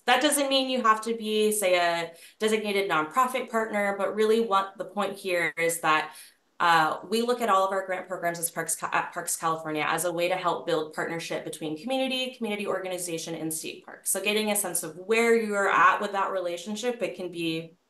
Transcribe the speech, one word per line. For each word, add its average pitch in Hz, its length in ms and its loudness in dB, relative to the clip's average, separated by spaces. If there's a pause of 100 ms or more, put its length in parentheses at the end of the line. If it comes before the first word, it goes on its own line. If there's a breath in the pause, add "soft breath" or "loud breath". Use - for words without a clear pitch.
That 254 160 6
doesn't 277 260 2
mean 262 220 2
you 247 140 0
have 214 160 4
to 226 160 -4
be, 214 340 2
say, 196 260 2
a 170 360 2 (260 loud breath)
designated 214 500 0
nonprofit 233 640 0
partner, 208 480 0
but 196 160 0
really 220 280 4
what 190 360 2
the 185 60 -6
point 196 320 -4
here 175 420 0
is 165 220 0
that, 156 320 2 (480 loud breath)
uh, 165 380 4 (120)
we 226 120 2
look 240 200 0
at 226 60 0
all 190 180 6
of 196 60 -2
our 190 120 -2
grant 185 220 -6
programs 170 320 -4
as 160 100 -4
Parks - 280 -4
Ca-, 165 160 -6
at - 200 -2
Parks 170 220 -6
California 160 500 -2
as 165 200 0
a 175 80 0
way 175 160 0
to 185 80 2
help 170 320 -2
build 156 240 0
partnership 165 520 -6
between 156 320 -6
community, 262 600 -4
community 202 320 -4
organization, 175 640 -4
and 160 180 -6
state - 320 -10
parks. - 240 -10
So 190 140 -2
getting 208 300 0
a 196 40 0
sense 175 280 -4
of 160 120 -10
where 226 380 2
you 214 220 0
are 196 120 2
at 185 320 4
with 202 120 -4
that 196 180 0
relationship, 208 720 -4
it 170 140 -4
can 180 160 -8
be 165 420 -4 (160)